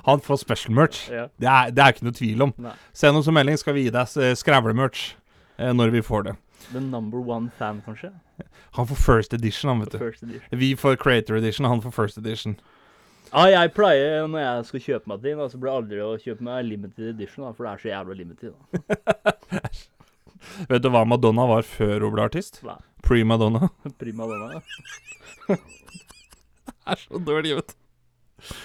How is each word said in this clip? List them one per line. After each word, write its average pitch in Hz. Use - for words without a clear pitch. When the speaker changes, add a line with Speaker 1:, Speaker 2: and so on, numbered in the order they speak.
Speaker 1:
han 139
får 139
special 113
merch. 160
Speaker 2:
Ja. 120
Speaker 1:
Det 120
er, 127
det 127
er 135
ikke 117
noe 120
tvil 117
om. 135
Speaker 2:
Nei. 120
Speaker 1:
Send 151
oss 147
en 160
melding, 147
skal 147
vi 135
gi 110
deg 123
s-, 127
skravlemerch, 127
eh, 123
når 117
vi 113
får 104
det. 107
Speaker 2:
The 127
number 120
one 120
fan, 107
kanskje? 113
Speaker 1:
Han 127
får 131
first 113
edition, 117
han, 113
vet -
du. -
Speaker 2:
First -
edition. 117
Speaker 1:
Vi 135
får 131
creator 110
edition, 113
han 120
får 120
first 107
edition. 110
Speaker 2:
Ja, 170
jeg 175
pleier, 156
når 156
jeg 120
skal 127
kjøpe 127
meg 107
ting, 147
da, 131
så 123
blir 131
det 135
aldri 104
å 110
kjøpe 120
meg 123
limited 110
edition, 110
da, 120
for 120
det 104
er 95
så 113
jævla 95
limited, 82
da. -
Speaker 1:
<laughs> -
Vet 123
du 131
hva 120
Madonna 117
var 113
før 104
hun 107
ble 107
artist? -
Speaker 2:
Hva? 110
Speaker 1:
Pre-Madonna. 113
Speaker 2:
<laughs> -
Prima 113
donna, 113
ja. -
Speaker 1:
<laughs> -
Det -
er -
så -
dårlig, 156
vet -
du. -